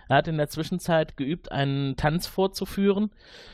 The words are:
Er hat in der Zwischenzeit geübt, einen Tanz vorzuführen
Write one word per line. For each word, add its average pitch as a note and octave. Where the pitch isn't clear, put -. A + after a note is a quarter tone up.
Er C3+
hat -
in D#3+
der D3
Zwischenzeit E3
geübt, C#3+
einen C#3
Tanz D3+
vorzuführen G3